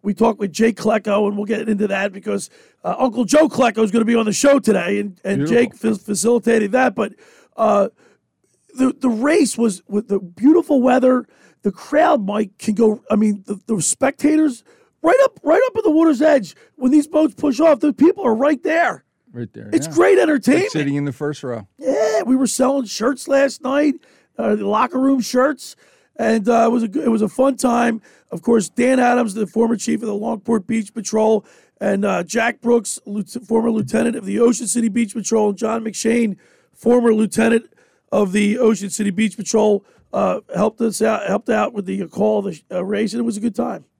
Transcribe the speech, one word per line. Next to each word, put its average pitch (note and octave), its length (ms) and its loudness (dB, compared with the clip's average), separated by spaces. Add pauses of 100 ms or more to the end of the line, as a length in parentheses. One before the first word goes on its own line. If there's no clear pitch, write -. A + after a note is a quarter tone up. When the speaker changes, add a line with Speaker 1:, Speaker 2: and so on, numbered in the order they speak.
Speaker 1:
We G3+ 100 -2
talked A3 260 0
with G3 120 -6
Jake A3 240 0
Klecko, G#3+ 520 0
and G3+ 80 -6
we'll G#3 100 -6
get G#3+ 220 -4
into G#3 200 -2
that G3 240 -4
because, G3 360 -8 (360)
uh, F3+ 140 -4
Uncle A#3+ 260 0
Joe D4 240 4
Klecko A3+ 360 0
is G3+ 80 -2
gonna A3+ 120 2
be A#3 120 0
on A3+ 100 2
the G#3 60 -2
show C#4 280 4
today, G3 400 0
and, G3+ 240 -10
and G3 140 -2
Speaker 2:
Beautiful. D#3 180 0
Speaker 1:
Jake A#3+ 200 2
fa-, A3 200 -2
facilitated A3 760 0
that. B3+ 220 2
But, G3+ 200 -6 (420)
uh, G3+ 320 2 (840)
the, C4 240 0
the C4 100 0
race C4 500 2
was A3 300 -2
with G#3 200 -4
the G3 120 -2
beautiful C4+ 600 2
weather. B3+ 440 2 (360)
The G3 100 -2
crowd, D4+ 520 0
Mike, G#3 340 -4
can A3 160 -4
go. G#3+ 360 2
I G#3+ 60 2
mean, G#3 300 0
the, G3+ 200 -8
the G#3 160 -2
spectators C#4+ 840 0 (380)
right E4+ 220 4
up, - 180 -2
right E4+ 240 2
up G#4 100 -4
at G#4+ 80 -4
the E4+ 60 4
water's D#4 320 4
edge. C#4 320 2 (220)
When B3+ 140 0
these D4 160 4
boats D4+ 280 0
push C4+ 260 -2
off, D4+ 200 4
the D4 120 0
people F#4 320 2
are A#3 100 2
right C4+ 280 0
there. D#4+ 420 -2 (280)
Speaker 2:
Right A#2+ 200 -10
there, G#2+ 200 -16
Speaker 1:
It's D4+ 140 0
Speaker 2:
yeah. D#3+ 80 -10
Speaker 1:
great F4+ 240 6
Speaker 2:
Like - 60 4
Speaker 1:
entertainment. D#4 480 2
Speaker 2:
sitting C#3+ 240 -2
in C#3+ 80 -2
the C#3 80 -4
first D3 300 -8
row. A#2 240 -8 (120)
Speaker 1:
Yeah, A4 440 0
we C4 140 2
were C4 100 2
selling C4 400 0
shirts B3 420 -4
last C#4 340 0
night, C#4+ 320 0 (420)
uh, G#3+ 200 -2
the G3+ 100 -6
locker B3 320 -2
room C4+ 220 2
shirts, B3+ 540 -2 (420)
and, A3+ 320 0
uh, A#3 180 4
it C4+ 40 2
was A#3+ 120 0
a A3+ 60 -4
g-, C4+ 120 -6
it D4 80 -2
was A3 140 0
a G#3 60 0
fun C4 280 0
time. A#3 460 0 (280)
Of - 120 -10
course, A#3 260 2
Dan B3+ 320 0
Adams, A#3+ 340 0
the G#3+ 120 -4
former A3+ 300 0
chief A3 260 -4
of A#3 40 -8
the G#3 80 -4
Longport A3 520 -4
Beach A3 280 -4
Patrol, A3 500 0 (360)
and, G3+ 240 -2
uh, F#3 180 -2
Jack A3+ 380 -4
Brooks, A#3 460 0
lieu-, G3+ 180 -8
former A3+ 460 -4
lieutenant A3+ 460 -2
of A3+ 100 -12
the G3 120 -4
Ocean A#3+ 280 2
City A3+ 220 -2
Beach G#3+ 260 -4
Patrol, G#3+ 360 0
and F#3+ 80 -8
John A3+ 240 -4
McShane, A3 540 -2 (380)
former A#3 400 2
lieutenant A3+ 580 0 (400)
of G3 200 0
the G#3 260 0
Ocean G#3+ 320 0
City G3+ 200 -4
Beach G3+ 260 -2
Patrol, G#3+ 480 0 (280)
uh, G3 280 -2 (140)
helped G#3+ 280 -2
us A3 180 -4
out, G#3+ 260 -2
helped F#3 220 -4
out G#3+ 240 -2
with G3+ 140 -8
the G3 220 -6
call G#3+ 380 -2
of F3 80 -8
the, D3+ 80 -20 (140)
uh, F3+ 80 -4
race, G3+ 300 -4
and A#3+ 60 -6
it A#3 40 -4
was A3 140 -6
a - 20 -8
good G#3+ 140 -4
time. A#3 320 -8 (140)